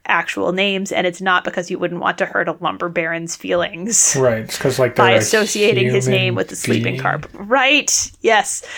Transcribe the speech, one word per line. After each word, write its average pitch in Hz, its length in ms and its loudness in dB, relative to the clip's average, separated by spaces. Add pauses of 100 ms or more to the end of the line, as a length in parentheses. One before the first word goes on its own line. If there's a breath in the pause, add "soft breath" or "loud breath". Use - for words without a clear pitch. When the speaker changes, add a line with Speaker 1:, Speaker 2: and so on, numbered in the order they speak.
Speaker 1:
actual 185 440 0
names, 196 400 0
and - 140 0
it's 180 160 -2
not 185 220 2
because - 260 -6
you 180 100 -6
wouldn't 175 220 -4
want 180 160 -2
to 190 80 0
hurt 175 240 -4
a 160 100 -6
lumber 175 300 -4
baron's 165 480 -4
feelings 180 840 0
Speaker 2:
Right, 120 200 4
it's - 180 -10
'cause, 131 220 0
like, 123 160 2
Speaker 1:
by 196 140 6
Speaker 2:
they're 190 60 6
a - 40 6
Speaker 1:
associating 208 720 2
his 127 160 2
Speaker 2:
human 196 120 4
Speaker 1:
name 185 160 0
with - 140 -2
the - 60 -12
sleeping - 380 0
Speaker 2:
being. - 60 -6
Speaker 1:
car. - 220 -4 (120)
Right, 262 840 0
yes. 214 440 0 (140 loud breath)